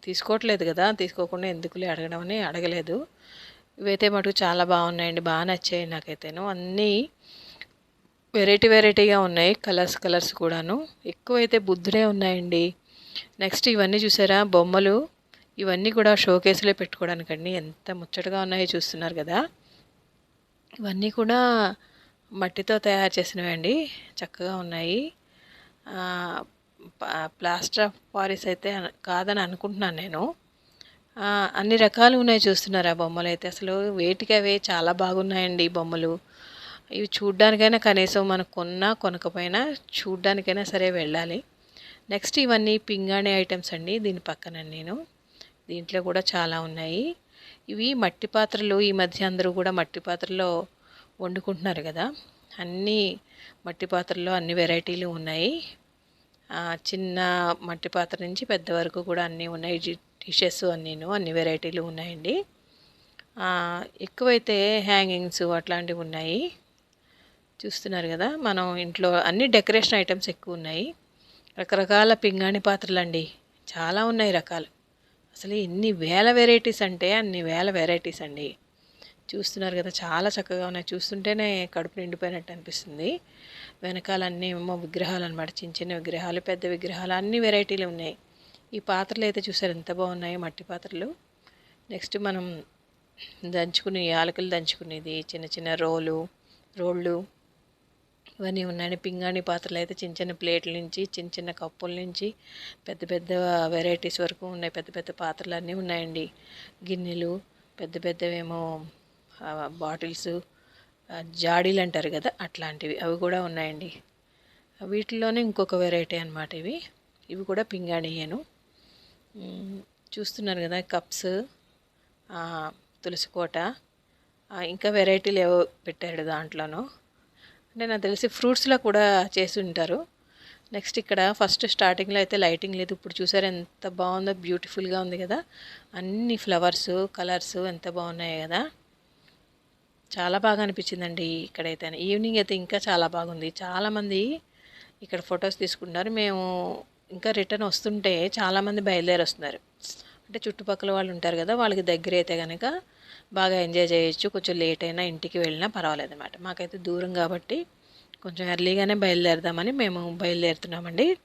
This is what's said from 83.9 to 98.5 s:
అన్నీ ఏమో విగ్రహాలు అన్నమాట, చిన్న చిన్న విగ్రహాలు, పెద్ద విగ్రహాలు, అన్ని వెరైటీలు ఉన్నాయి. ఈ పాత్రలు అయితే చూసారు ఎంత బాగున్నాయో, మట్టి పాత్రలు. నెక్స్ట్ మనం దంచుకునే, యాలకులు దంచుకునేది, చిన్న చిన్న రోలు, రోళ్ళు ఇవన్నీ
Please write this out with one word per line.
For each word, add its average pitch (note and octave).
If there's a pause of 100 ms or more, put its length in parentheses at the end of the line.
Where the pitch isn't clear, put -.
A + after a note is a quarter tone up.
అన్నీ F3+
ఏమో F3+
విగ్రహాలు F3
అన్నమాట, D#3+
చిన్న E3+
చిన్న F3+
విగ్రహాలు, F3
పెద్ద F3+
విగ్రహాలు, F3+
అన్ని G3+
వెరైటీలు G3+
ఉన్నాయి. E3 (580)
ఈ G#3+
పాత్రలు G3
అయితే G3+
చూసారు F#3
ఎంత E3
బాగున్నాయో, F3+
మట్టి E3+
పాత్రలు. F#3+ (760)
నెక్స్ట్ G3
మనం F3+ (800)
దంచుకునే, F3
యాలకులు E3+
దంచుకునేది, D#3+ (100)
చిన్న D#3+
చిన్న E3
రోలు, D#3+ (500)
రోళ్ళు F3 (1040)
ఇవన్నీ F#3+